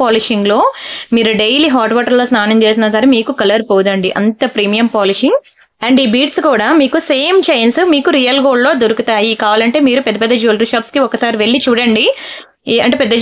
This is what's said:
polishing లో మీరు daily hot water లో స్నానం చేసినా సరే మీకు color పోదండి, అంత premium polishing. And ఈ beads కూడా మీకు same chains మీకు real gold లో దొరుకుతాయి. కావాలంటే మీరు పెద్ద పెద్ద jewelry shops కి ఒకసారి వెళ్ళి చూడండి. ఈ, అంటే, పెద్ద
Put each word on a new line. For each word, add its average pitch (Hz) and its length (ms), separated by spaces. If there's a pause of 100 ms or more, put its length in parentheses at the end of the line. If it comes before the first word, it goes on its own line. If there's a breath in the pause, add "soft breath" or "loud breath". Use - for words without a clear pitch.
polishing 220 500
లో 226 60 (580 loud breath)
మీరు 226 160 (100)
daily 277 340
hot 220 200
water 240 220
లో 247 140
స్నానం 220 320
చేసినా 220 320
సరే 233 180
మీకు 226 260
color 214 300
పోదండి, 190 400 (100)
అంత 220 240 (120)
premium 214 400
polishing. 220 420 (480 soft breath)
And 262 160
ఈ - 100
beads 269 260 (120)
కూడా 214 160 (160)
మీకు 269 160 (140)
same 311 260 (100)
chains 240 320 (140)
మీకు 277 240
real 254 260
gold 247 220
లో 294 40 (120)
దొరుకుతాయి. 220 500 (100)
కావాలంటే 226 460
మీరు 254 180
పెద్ద 208 160
పెద్ద 226 200
jewelry 220 320
shops 226 200
కి 285 120
ఒకసారి 233 360
వెళ్ళి 233 240
చూడండి. 233 380 (680 loud breath)
ఈ, 233 120
అంటే, 247 180
పెద్ద 220 200